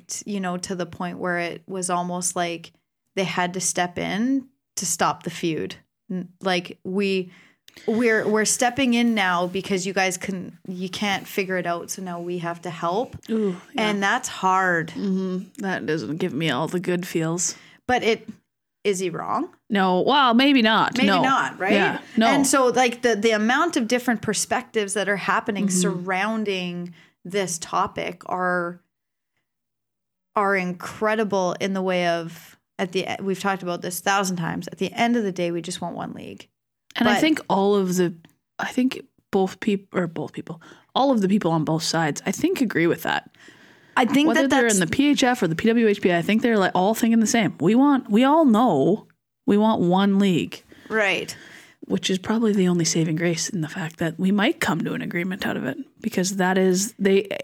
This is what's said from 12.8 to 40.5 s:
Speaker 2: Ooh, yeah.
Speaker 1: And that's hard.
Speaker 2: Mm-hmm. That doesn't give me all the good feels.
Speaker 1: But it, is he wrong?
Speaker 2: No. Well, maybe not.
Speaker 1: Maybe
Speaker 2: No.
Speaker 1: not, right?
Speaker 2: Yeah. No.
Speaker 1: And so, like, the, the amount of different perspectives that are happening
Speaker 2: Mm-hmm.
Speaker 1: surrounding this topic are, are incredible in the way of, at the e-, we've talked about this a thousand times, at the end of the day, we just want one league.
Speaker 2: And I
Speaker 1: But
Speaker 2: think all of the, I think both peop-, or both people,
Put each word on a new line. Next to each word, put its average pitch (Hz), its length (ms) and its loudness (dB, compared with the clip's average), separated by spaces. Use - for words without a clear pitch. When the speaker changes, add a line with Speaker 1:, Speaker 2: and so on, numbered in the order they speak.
Speaker 2:
Ooh, 208 260 -2
yeah. 220 140 0
Speaker 1:
And 202 140 0
that's 220 260 0
hard. 185 600 2
Speaker 2:
Mm-hmm. 190 760 -4
That 180 240 -4
doesn't 156 320 -4
give 175 160 -4
me 156 160 0
all 143 180 -2
the 175 100 -4
good 180 280 -2
feels. 165 500 -4
Speaker 1:
But 247 160 2
it, 220 240 0
is 196 140 0
he 185 100 -2
wrong? 165 400 -4
Speaker 2:
No. 190 320 2
Well, 262 320 4
maybe 269 280 6
not. 220 360 4
Speaker 1:
Maybe 247 100 4
Speaker 2:
No. 185 140 4
Speaker 1:
not, 190 360 0
right? 196 140 0
Speaker 2:
Yeah. 196 280 2
No. 220 80 6
Speaker 1:
And 277 200 4
so, 269 200 4
like, 240 360 2
the, 226 140 4
the 220 140 2
amount 247 480 2
of 226 100 0
different 247 320 0
perspectives 214 760 -2
that 196 140 -2
are 202 80 0
happening 196 500 -2
Speaker 2:
Mm-hmm. 180 140 2
Speaker 1:
surrounding 185 1160 -4
this 180 340 -4
topic 175 680 -4
are, 180 560 -2
are 196 200 2
incredible 190 1040 -2
in 190 120 -2
the 190 100 -2
way 180 260 0
of, 170 500 -6
at 190 140 -4
the 185 180 -2
e-, - 120 -8
we've 190 180 -4
talked 190 220 -2
about 175 200 -6
this 180 180 -8
a - 20 -12
thousand 196 340 0
times, 170 320 -4
at - 100 -16
the 185 140 -4
end 233 240 0
of 233 80 0
the 190 80 -2
day, 175 180 -2
we 170 120 -4
just 180 180 -10
want 175 160 -10
one - 160 -10
league. - 360 -16
Speaker 2:
And 233 120 0
I 208 60 4
Speaker 1:
But 196 60 2
Speaker 2:
think 311 280 2
all 196 280 2
of 185 200 0
the, 170 180 2
I - 80 -6
think - 340 -2
both 190 300 0
peop-, 202 340 -2
or 180 120 0
both 156 260 -10
people, - 280 -14